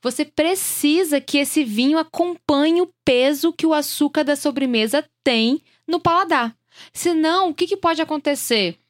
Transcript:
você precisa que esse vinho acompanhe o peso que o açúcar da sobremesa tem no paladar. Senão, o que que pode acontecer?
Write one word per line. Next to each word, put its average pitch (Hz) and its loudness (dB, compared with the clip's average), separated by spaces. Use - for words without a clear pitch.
você 269 -2
precisa 311 0
que - -2
esse 285 0
vinho 254 0
acompanhe 330 0
o 359 -4
peso 277 2
que - -8
o 320 2
açúcar 294 -2
da 285 0
sobremesa 269 0
tem 240 0
no 330 -2
paladar. 330 0
Senão, 339 0
o 285 -6
que 359 -2
que 403 -2
pode 330 -2
acontecer? 269 -2